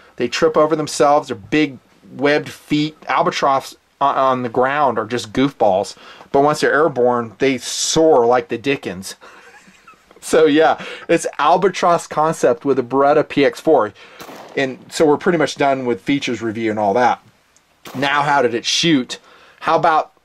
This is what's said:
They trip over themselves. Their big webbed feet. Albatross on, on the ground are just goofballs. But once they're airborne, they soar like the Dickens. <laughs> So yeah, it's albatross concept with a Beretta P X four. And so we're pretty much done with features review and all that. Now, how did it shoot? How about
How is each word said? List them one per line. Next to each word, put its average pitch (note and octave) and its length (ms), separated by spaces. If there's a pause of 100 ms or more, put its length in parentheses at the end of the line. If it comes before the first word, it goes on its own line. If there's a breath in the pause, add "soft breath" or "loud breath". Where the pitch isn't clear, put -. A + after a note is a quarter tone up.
(160 soft breath)
They B2 100
trip D#3+ 300
over D#3 180
themselves. D3 540
Their A#2+ 80
big C3+ 420 (380)
webbed C#3+ 320
feet. D3+ 480 (100)
Albatross C#3+ 680 (240)
on, C#3 160
on C3 260
the B2 60
ground C3 500
are G#2+ 80
just A2 260
goofballs. G#2+ 600 (380 loud breath)
But C#3 100
once D3 180
they're A#2+ 120
airborne, B2 680
they C3+ 200
soar D#3 680
like B2 220
the A#2+ 100
Dickens. G#2+ 640
<laughs> - 60 (960 loud breath)
So D#3+ 260
yeah, D3 380 (240 loud breath)
it's - 200 (100)
albatross F3 680
concept D3+ 560
with C3+ 160
a - 20
Beretta C3+ 440
P C#3 180
X A#2+ 160
four. A#2 340 (600 loud breath)
And C3 340
so E3 160
we're D3 100
pretty F3 220
much C#3 160
done C3+ 320
with A#2+ 160
features C3+ 400
review A2+ 280
and G#2+ 80
all G#2 160
that. A#2 280 (720)
Now, C#3 280
how C#3+ 200
did A#2 100
it A2 140
shoot? D3+ 540 (400 soft breath)
How D#3+ 160
about D#3 360 (120)